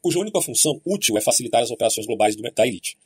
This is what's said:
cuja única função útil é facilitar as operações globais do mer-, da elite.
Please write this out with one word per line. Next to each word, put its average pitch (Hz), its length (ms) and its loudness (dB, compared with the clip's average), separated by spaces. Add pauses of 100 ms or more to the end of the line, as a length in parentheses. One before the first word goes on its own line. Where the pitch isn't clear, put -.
cuja 170 200 0
única 202 200 -2
função 147 460 0
útil 117 320 0
é - 20 0
facilitar 120 440 2
as 117 80 -6
operações 110 340 -2
globais 107 300 0
do 107 60 -12
mer-, 117 120 -8
da 110 120 4
elite. 101 400 -6